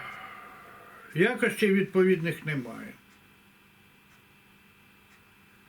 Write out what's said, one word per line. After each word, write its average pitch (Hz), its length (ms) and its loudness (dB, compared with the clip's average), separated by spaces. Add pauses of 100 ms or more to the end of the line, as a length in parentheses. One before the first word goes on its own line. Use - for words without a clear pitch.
(1160)
якостей 220 580 2
відповідних 185 760 2
немає. 117 460 -8 (2750)